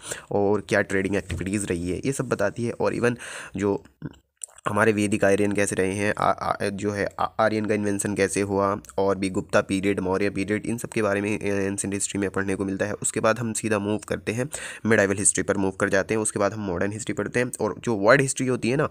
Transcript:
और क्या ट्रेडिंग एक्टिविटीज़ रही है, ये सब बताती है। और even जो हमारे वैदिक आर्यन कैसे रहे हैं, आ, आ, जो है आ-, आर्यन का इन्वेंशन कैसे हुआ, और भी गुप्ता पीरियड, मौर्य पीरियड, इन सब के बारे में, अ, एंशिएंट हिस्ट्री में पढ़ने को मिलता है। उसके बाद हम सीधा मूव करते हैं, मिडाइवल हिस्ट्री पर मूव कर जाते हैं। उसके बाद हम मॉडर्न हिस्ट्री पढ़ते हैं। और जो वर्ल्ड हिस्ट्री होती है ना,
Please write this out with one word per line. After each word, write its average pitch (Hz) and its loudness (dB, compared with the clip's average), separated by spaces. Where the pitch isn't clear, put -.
और 101 2
क्या 101 4
ट्रेडिंग 98 0
एक्टिविटीज़ 92 -4
रही 87 -2
है, 87 -4
ये 135 0
सब 135 -4
बताती 117 -2
है। 117 -4
और 101 -2
even 117 2
जो 101 0
हमारे 104 6
वैदिक 104 2
आर्यन 101 4
कैसे 101 0
रहे 92 0
हैं, 104 0
आ, 95 2
आ, - 0
जो 101 -2
है 101 -2
आ-, - 0
आर्यन 107 2
का 104 0
इन्वेंशन 104 -2
कैसे 95 2
हुआ, 98 0
और 98 2
भी 95 0
गुप्ता 104 2
पीरियड, 98 0
मौर्य 95 0
पीरियड, 101 -4
इन 113 -4
सब - -8
के 110 -2
बारे 101 2
में, 104 -2
अ, - -8
एंशिएंट 101 -2
हिस्ट्री 98 -4
में 95 0
पढ़ने 98 -2
को 98 -2
मिलता 98 -2
है। 104 -4
उसके - -4
बाद 110 2
हम 117 -4
सीधा 107 0
मूव 101 0
करते - -4
हैं, 127 -4
मिडाइवल 101 6
हिस्ट्री 95 2
पर 98 2
मूव 98 2
कर 98 0
जाते 98 2
हैं। 110 0
उसके 107 -2
बाद 101 2
हम 110 -10
मॉडर्न 98 -2
हिस्ट्री 107 -6
पढ़ते 104 -2
हैं। 123 -2
और 104 0
जो 117 2
वर्ल्ड 110 4
हिस्ट्री 135 -4
होती 117 0
है 131 0
ना, 143 0